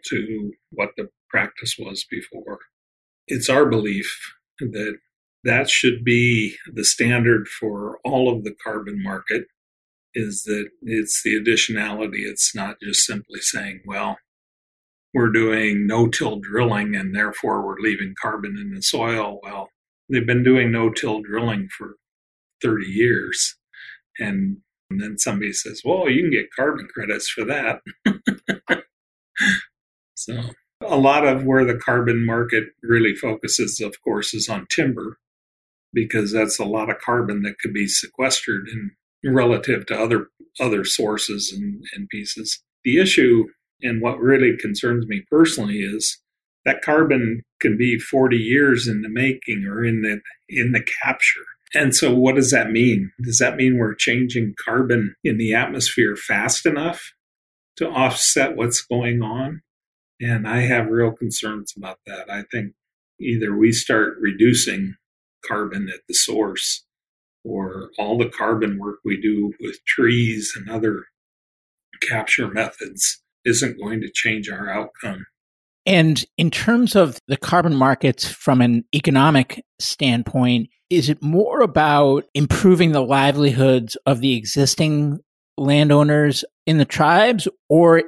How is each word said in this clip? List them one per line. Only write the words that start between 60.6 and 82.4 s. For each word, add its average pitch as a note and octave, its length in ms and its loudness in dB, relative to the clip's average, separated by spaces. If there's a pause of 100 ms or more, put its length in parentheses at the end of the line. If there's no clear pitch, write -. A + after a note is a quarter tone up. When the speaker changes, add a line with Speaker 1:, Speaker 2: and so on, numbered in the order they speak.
Speaker 1:
have A#2+ 260 0
real A2+ 240 2
concerns G#2+ 640 -8
about G2 300 -14
that. F#2+ 220 -16
I G2+ 220 -10
think G#2 240 -6 (460)
either A2 360 -2
we A2 140 6
start A2 500 0
reducing G2 760 2 (500)
carbon G2+ 420 -6
at F#2+ 200 -12
the - 60 -6
source, - 720 -2 (600)
or F#2+ 540 -8
all A2 200 -2
the A2+ 100 2
carbon G#2+ 520 -2
work G#2 240 -10
we G2+ 160 -4
do G#2 400 0
with - 240 -12
trees A#2 720 0
and G2 120 -14
other A2 360 -4 (1000)
capture A2+ 460 -2
methods - 760 -4 (220)
isn't A#2+ 340 0
going G#2+ 220 -6
to G#2 120 -10
change G#2+ 380 -4
our G2 180 -10
outcome. G2 580 -10 (600)
Speaker 2:
And D#3+ 380 4 (120)
in E3 140 2
terms A#3 460 2
of D#3+ 320 4
the C3+ 80 0
carbon E3 400 2
markets C3 520 2
from - 320 2
an A#2+ 320 4
economic C#3+ 720 2 (140)
standpoint, B2 920 0 (220)
is D3+ 180 2
it D3+ 140 0
more F#3 380 2
about D3 640 4 (100)
improving E3 560 4